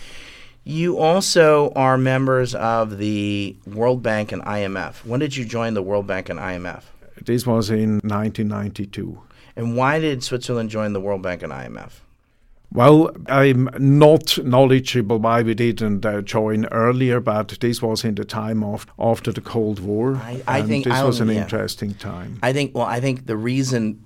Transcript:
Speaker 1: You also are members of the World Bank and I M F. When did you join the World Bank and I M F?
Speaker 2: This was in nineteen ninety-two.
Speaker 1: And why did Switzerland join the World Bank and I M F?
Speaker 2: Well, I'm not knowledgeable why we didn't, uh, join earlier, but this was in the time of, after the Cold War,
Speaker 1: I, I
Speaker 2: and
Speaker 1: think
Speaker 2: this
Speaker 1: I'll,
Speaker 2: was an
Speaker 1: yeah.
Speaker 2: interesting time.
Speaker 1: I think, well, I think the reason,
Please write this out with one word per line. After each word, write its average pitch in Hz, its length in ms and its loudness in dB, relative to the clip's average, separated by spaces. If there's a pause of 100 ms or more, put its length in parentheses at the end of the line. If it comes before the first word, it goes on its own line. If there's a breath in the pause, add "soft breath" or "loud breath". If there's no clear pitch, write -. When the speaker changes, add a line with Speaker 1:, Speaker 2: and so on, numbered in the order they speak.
(640 loud breath)
Speaker 1:
You 165 340 -2
also 160 760 4
are 131 220 4
members 131 580 0
of 113 440 -2
the 104 580 -2 (100)
World 117 360 0
Bank 107 300 -2
and 92 120 -8
I 104 200 -4
M 95 120 -6
F. 85 300 -10
When 120 140 -2
did 143 140 -4
you 127 120 -6
join 117 260 -4
the 104 100 -2
World 101 240 -2
Bank 92 220 -6
and 85 100 -6
I 92 160 -6
M 90 120 -8
F? - 260 -14 (320)
Speaker 2:
This 120 220 -2
was 113 240 2
in 107 340 0
nineteen 107 440 -2
ninety-two. 101 680 -8 (380 soft breath)
Speaker 1:
And 117 200 -4
why 135 220 2
did 147 240 -2
Switzerland 120 460 -4
join 107 240 -4
the 98 80 -4
World 98 220 -4
Bank 90 200 -6
and 78 120 -8
I 65 100 -12
M 57 140 -14
F? - 240 -20 (680)
Speaker 2:
Well, 151 400 8 (180)
I'm 135 500 4
not 151 640 6
knowledgeable 127 720 4
why 113 220 2
we 113 140 2
didn't, 107 500 0
uh, 104 160 -2
join 110 460 -2
earlier, 123 540 2
but 107 400 -2
this 120 200 0
was 113 240 -2
in 107 120 -2
the 104 80 -4
time 110 400 -4
of, 104 220 -8 (120)
after 117 340 0
the 110 80 -8
Cold 107 380 -2
War, 107 380 -2
Speaker 1:
I, 123 320 -10
I 127 100 0
Speaker 2:
and 107 100 -2
Speaker 1:
think 135 160 0
Speaker 2:
this 127 100 0
Speaker 1:
I'll, 135 120 2
Speaker 2:
was 123 140 0
an 110 80 2
Speaker 1:
yeah. 107 140 0
Speaker 2:
interesting 101 520 -6
time. 98 480 -12
Speaker 1:
I 127 100 0
think, 139 220 -2
well, 120 100 -2
I 117 160 -2
think 131 260 -4
the 113 100 -4
reason, 120 680 -2